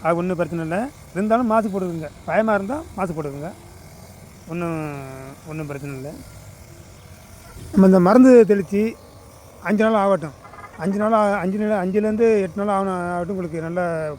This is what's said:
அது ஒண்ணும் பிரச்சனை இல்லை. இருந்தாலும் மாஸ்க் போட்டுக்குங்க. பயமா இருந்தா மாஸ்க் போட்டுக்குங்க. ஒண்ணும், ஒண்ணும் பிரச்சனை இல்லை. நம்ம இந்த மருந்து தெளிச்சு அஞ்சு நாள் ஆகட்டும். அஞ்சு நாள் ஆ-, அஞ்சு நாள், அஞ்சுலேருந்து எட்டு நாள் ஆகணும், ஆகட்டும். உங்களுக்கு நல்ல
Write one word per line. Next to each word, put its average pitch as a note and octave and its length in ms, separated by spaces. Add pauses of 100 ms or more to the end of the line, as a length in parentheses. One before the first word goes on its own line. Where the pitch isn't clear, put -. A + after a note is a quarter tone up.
அது E3+ 180
ஒண்ணும் F3+ 180
பிரச்சனை E3+ 260
இல்லை. E3 140 (360)
இருந்தாலும் A3 360
மாஸ்க் A3 220
போட்டுக்குங்க. E3+ 360 (160)
பயமா G#3+ 320
இருந்தா G3+ 200 (200)
மாஸ்க் F3+ 200
போட்டுக்குங்க. C#3+ 340 (1000)
ஒண்ணும், E3 280 (720)
ஒண்ணும் D#3 220
பிரச்சனை C#3+ 280
இல்லை. C#3+ 140 (1600)
நம்ம F#3+ 200
இந்த F#3 160
மருந்து B3+ 240 (200)
தெளிச்சு G3+ 320 (840)
அஞ்சு G#3 160
நாள் A3 200
ஆகட்டும். E3 320 (480)
அஞ்சு G3 180
நாள் A3 180
ஆ-, G3+ 240
அஞ்சு F#3+ 160
நாள், G#3+ 240
அஞ்சுலேருந்து G#3+ 440 (180)
எட்டு F3 160
நாள் G#3 140
ஆகணும், F#3+ 240 (160)
ஆகட்டும். F3 200
உங்களுக்கு E3 320
நல்ல F3 140 (380)